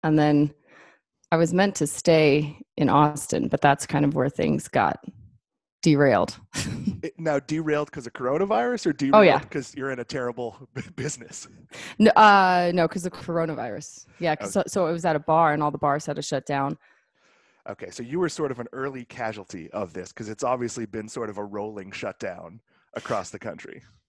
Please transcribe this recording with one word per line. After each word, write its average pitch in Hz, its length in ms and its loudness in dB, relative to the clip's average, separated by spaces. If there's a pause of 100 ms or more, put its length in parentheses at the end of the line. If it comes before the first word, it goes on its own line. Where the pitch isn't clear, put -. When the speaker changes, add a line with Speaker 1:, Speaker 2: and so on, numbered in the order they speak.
Speaker 1:
And 156 160 2
then 147 340 4 (760)
I 165 60 2
was 170 160 2
meant 196 240 2
to 147 100 0
stay 151 720 2 (180)
in 143 120 2
Austin, 147 580 2
but - 140 -2
that's 143 260 4
kind 147 180 0
of 147 100 0
where 139 140 0
things - 380 -2
got 92 360 0 (800)
derailed. 139 580 4 (140)
<laughs> - 60 -8 (440)
Speaker 2:
It, 165 160 -12
now 156 200 -2
derailed 151 520 -4
'cause 127 140 -14
of 120 80 -14
coronavirus 202 720 -2
or 156 80 2 (200)
Speaker 1:
Oh, 214 80 10
yeah. 175 200 6
Speaker 2:
derailed - 80 -18
'cause - 260 -10
you're 135 160 -8
in 123 80 -8
a 120 60 -8
terrible 123 680 -8
<laughs> - 200 -12
business? 131 520 -12 (520)
Speaker 1:
No, 214 120 8
uh, 185 600 6
no, 170 140 4
'cause 180 180 -6
of 180 80 -8
coronavirus. 151 920 -6 (120)
Yeah, 160 160 0
'cause 170 140 -8
Speaker 2:
Okay. - 20 -8
Speaker 1:
so, 196 160 0
so 185 200 0
it 165 40 -2
was 170 140 -4
at 160 100 2
a 147 40 0
bar 160 340 4
and 151 100 0
all 147 80 0
the 143 60 -10
bars 147 280 -2
had 147 120 -6
to 156 40 -8
shut 139 240 -6
down. 139 320 -4 (920)
Speaker 2:
Okay, - 220 -12
so - 100 -14
you 131 180 -6
were 175 100 0
sort 147 220 -6
of 120 80 -10
an 117 140 -10
early 131 320 -8
casualty 104 680 -10
of 92 220 -8
this 92 180 -12
'cause 107 180 -12
it's 110 140 -10
obviously 123 440 -4
been 107 200 -10
sort 113 220 -8
of 98 80 -12
a 104 80 -8
rolling 101 460 -10
shutdown 92 680 -10 (360)
across 107 340 -6
the 104 100 -16
country. - 440 -14 (260)